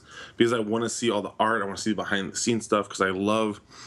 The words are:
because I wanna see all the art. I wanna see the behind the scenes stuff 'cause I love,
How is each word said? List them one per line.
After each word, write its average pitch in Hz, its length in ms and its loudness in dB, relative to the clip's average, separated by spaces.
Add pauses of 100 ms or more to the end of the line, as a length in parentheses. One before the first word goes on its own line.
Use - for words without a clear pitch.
(360)
because 117 160 6
I 120 60 2
wanna 113 300 0
see 117 200 0
all 104 140 2
the 92 160 -8
art. 110 240 2
I 98 40 -4
wanna 95 100 -8
see 107 140 -2
the 98 60 0
behind 95 360 -2
the - 40 -10
scenes 113 280 0
stuff 104 240 0
'cause - 120 -10
I 95 100 2
love, 104 500 0 (260)